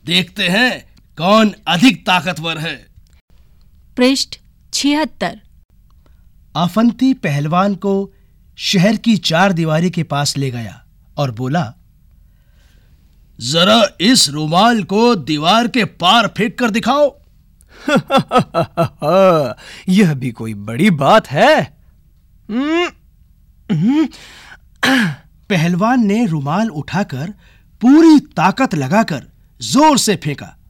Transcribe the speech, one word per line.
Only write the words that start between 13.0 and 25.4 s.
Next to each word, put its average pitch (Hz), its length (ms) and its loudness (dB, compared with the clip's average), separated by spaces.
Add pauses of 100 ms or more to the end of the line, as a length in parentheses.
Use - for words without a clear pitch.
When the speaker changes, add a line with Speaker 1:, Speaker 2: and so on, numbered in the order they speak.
Speaker 1:
"जरा 185 460 2 (140)
इस 196 280 2
रुमाल 170 540 0
को 226 320 2
दीवार 160 520 0
के 214 180 -2
पार 202 420 0
फेंक - 320 -6
कर 240 100 0
दिखाओ।" 254 520 0 (680)
Speaker 3:
<laughs> 175 1700 0 (340)
यह 185 240 4
भी 127 180 -6
कोई 113 220 -12
बड़ी 113 360 -2
बात 156 380 2
है। 214 500 0 (720)
हम्म, 302 420 -4 (800)
हम्म। 240 380 0 (1400)